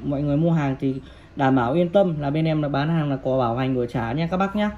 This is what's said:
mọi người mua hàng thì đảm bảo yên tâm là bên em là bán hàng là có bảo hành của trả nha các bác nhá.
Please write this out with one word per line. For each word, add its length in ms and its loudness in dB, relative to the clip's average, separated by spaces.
mọi 180 -2
người 140 0
mua 160 2
hàng 280 0
thì 200 -2
đảm 200 4
bảo 160 2
yên 160 2
tâm 320 2
là 100 -2
bên 140 0
em 180 0
là 60 -2
bán 200 0
hàng 220 0
là 60 0
có 220 -2
bảo 180 0
hành 180 0
của 120 0
trả 260 -4
nha 180 -2
các 60 -2
bác 200 -2
nhá. 220 0